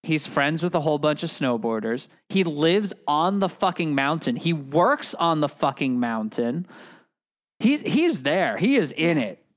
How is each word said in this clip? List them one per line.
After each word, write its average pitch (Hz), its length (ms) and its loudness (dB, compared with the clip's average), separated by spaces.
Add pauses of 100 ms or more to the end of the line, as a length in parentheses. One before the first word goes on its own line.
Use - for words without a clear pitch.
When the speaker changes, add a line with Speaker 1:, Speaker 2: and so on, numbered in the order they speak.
Speaker 1:
he's 156 240 -2
friends 151 360 0
with 175 120 -2
a 165 80 2
whole 147 160 0
bunch 151 240 0
of 165 80 -4
snowboarders. 113 760 -2 (200)
He 190 160 2
lives 165 480 2 (160)
on 170 300 2
the 190 100 2
fucking 175 460 -2
mountain. 139 420 -2
He 170 160 -2
works 165 640 0
on 165 260 0
the 143 80 0
fucking 135 500 -2
mountain. 120 680 -4 (920)
He's, 285 220 2
he's 254 420 0
there. 139 360 0
He 269 180 4
is 160 160 2
in 160 240 2
Speaker 2:
Yeah. 123 80 2
Speaker 1:
it. 92 200 -10 (120)